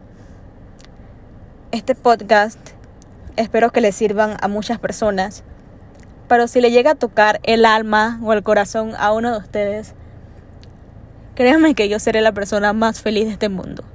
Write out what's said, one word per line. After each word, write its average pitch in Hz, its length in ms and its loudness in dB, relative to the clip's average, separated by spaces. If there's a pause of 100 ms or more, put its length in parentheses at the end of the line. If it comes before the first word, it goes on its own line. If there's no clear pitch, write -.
(1700)
Este 240 240 -4
podcast 214 640 2 (760)
espero 226 340 0
que 240 100 0
le 208 100 2
sirvan 214 500 -2
a 202 60 -4
muchas 208 320 -6
personas, 202 640 -4 (840)
pero 240 200 2
si 247 140 0
le 240 100 4
llega 247 200 4
a 302 40 2
tocar 214 480 0
el 226 220 4
alma 220 580 2
o 220 100 0
el 208 100 0
corazón 220 540 -2
a 208 160 0
uno 226 180 -2
de 226 60 -6
ustedes, 214 580 -8 (1400)
créanme 302 400 4
que 208 140 0
yo 208 100 -4
seré 220 220 0
la 220 100 2
persona 202 420 -2
más 220 280 -2
feliz 214 240 -2
de 220 60 -6
este 208 180 -4
mundo. - 340 -10 (120)